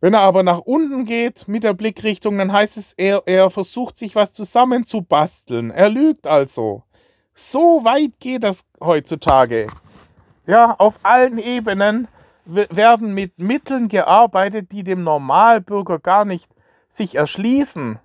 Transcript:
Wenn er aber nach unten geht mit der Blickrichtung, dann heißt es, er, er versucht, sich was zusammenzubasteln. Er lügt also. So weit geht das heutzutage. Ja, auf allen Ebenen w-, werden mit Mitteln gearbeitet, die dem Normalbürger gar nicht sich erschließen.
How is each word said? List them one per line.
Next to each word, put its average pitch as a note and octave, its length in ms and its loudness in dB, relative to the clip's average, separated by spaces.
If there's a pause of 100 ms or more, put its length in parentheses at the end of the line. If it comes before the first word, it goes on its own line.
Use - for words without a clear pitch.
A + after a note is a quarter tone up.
Wenn F#3 140 2
er G#3+ 60 6
aber F#3+ 220 4
nach F3 180 0
unten C#4 440 -4
geht A#3 440 -6
mit G#3+ 160 -6
der G#3 100 0
Blickrichtung, G#3 640 -4
dann G3 140 -2
heißt G#3 240 0
es, G#3 160 -14
er, G3 340 -2
er F#3 240 4
versucht, A3 460 -8
sich G#3+ 180 -14
was G#3 180 0
zusammenzubasteln. F3+ 1400 -2
Er F3+ 180 2
lügt C#4 380 -2
also. B2+ 560 -2 (520)
So D#4+ 500 0
weit C4+ 340 0
geht B3+ 260 -8
das G3 200 -4 (180)
heutzutage. C3+ 840 0 (760)
Ja, A3+ 320 4
auf G#3 240 2
allen B3 360 2
Ebenen A3 720 -2 (360)
w-, G3 260 -2
werden G#3+ 440 2
mit G3 240 -8
Mitteln A#3+ 500 -4
gearbeitet, G3 840 2
die G3+ 100 -12
dem F#3 220 -6
Normalbürger F3 960 0
gar G3 260 0
nicht F#3 260 -8 (380)
sich - 260 -8
erschließen. F3 920 -4